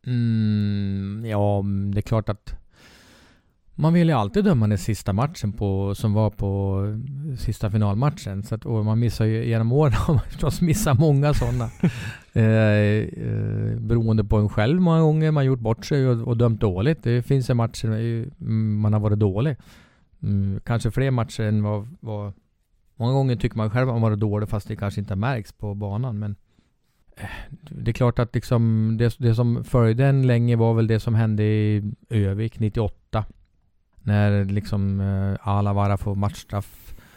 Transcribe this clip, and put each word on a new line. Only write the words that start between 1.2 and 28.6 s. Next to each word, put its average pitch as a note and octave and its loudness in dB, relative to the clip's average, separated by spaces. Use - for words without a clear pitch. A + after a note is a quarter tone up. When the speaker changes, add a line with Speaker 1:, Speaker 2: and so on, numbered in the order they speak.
Speaker 1:
ja, G2+ 0
det G2+ 0
är - -2
klart A2 -2
att - -8
man D#3 2
vill E3+ 4
ju D3+ 2
alltid A2+ 0
döma A#2+ 4
den G#2 2
sista G2+ -4
matchen A#2 -2
på, G2 -2
som G#2 0
var G#2+ 2
på G2 -2
sista G#2 -4
finalmatchen. G#2+ -2
Så A2+ -6
att, A2 -12
och A2+ -2
man A2 2
missar A2+ 0
ju, A2 -2
genom A2+ 0
åren C#3+ 4
<laughs> A2 0
har - 0
man A#2 2
förstås - -4
missat D3+ 2
många D3 4
såna. A#2+ 0
Speaker 2:
<laughs> - -20
Speaker 1:
Eh, A#2 2
eh, G#2+ 2
beroende A2+ 2
på G#2+ 0
en G#2 2
själv A#2 2
många E3 4
gånger. D#3 4
Man D3+ 2
har C3+ 4
gjort C3 2
bort A2 -2
sig C3+ 2
och, A#2+ 0
och A#2 0
dömt A#2 2
dåligt. G#2+ 0
Det A#2+ 0
finns C3 0
ju B2+ 2
matcher, A#2 -2
eh, A2+ -4
man G#2+ 0
har G#2+ 2
varit G#2 2
dålig. G#2+ 2
Mm, G2 -2
kanske A#2 -2
fler C3 0
matcher A#2 -2
än G#2+ 0
vad, G#2 -4
vad, G#2 -10
många A#2+ -2
gånger C3+ 2
tycker - -4
man A2 -2
själv B2+ 0
att A#2 -2
man A2+ 0
varit G#2+ 2
dålig G#2 -2
fast G#2 -4
det A2 -8
kanske G2+ -4
inte G2+ -6
märks A2+ -4
på G#2 -8
banan. G#2 -6
Men, G#2 -6
eh, G2+ -14
det A#2 -4
är - -2
klart A#2+ 2
att B2 -2
liksom A2+ 2